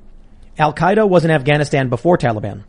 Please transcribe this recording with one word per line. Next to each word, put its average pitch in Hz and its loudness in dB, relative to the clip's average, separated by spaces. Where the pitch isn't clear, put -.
Al 151 2
Qaeda 202 0
was 170 4
in 165 2
Afghanistan 143 0
before 165 0
Taliban. 107 -4